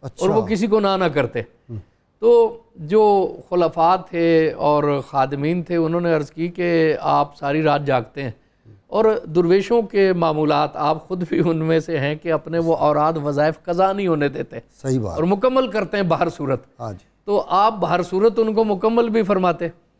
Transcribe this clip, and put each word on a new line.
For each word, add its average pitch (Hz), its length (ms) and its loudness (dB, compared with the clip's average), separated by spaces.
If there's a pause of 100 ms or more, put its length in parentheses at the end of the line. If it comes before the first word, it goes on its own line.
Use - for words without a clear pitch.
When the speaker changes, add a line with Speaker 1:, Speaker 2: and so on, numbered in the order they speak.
Speaker 1:
अच्छा। 165 220 -4
Speaker 2:
और 202 60 2
वो 214 100 2
किसी 202 240 -2
को 214 140 2
ना, 196 160 0
ना 185 120 0
करते। 131 320 -2
Speaker 1:
हम्म। - 380 -12 (420)
Speaker 2:
तो 226 440 2 (160)
जो 180 220 2 (480)
खुलफा 175 460 2
थे 165 560 2
और 147 560 0
खादमीन 143 540 -2
थे, 175 140 -4
उन्होंने 170 380 0
अर्ज़ 151 180 -4
की 165 160 -6
कि 170 520 0
आप 147 400 0
सारी 151 220 -2
रात 147 200 2
जागते 135 400 -2
हैं 120 120 -8 (560)
और 220 380 2
दरवेशों 185 540 2
के 196 300 2
मामूलात, 151 640 0
आप 156 320 -2
ख़ुद 180 140 -6
भी - 180 -2
उनमें 165 400 0
से 160 180 -4
हैं 147 200 -2
कि 170 120 -6
अपने 160 280 -2
वो 165 160 2
औराद 151 440 0
वज़ाइफ 147 480 0
कज़ा 185 260 0
नहीं 196 160 -2
होने 147 200 0
देते 131 340 -10 (200)
Speaker 1:
सही 131 160 0
बात। 101 180 -4
Speaker 2:
और 156 80 -2
मुकम्मल 254 440 0
करते 202 280 -4
हैं 196 120 0
बाहर 165 200 0
सूरत। 135 360 -6 (160)
Speaker 1:
हाँ 113 120 -10
जी। 92 140 -18 (200)
Speaker 2:
तो 202 120 0
आप 202 340 2
बाहर 175 300 -2
सूरत 196 360 0
उनको 220 260 2
मुकम्मल 220 440 0
भी 220 140 0
फरमाते, 180 500 0 (280)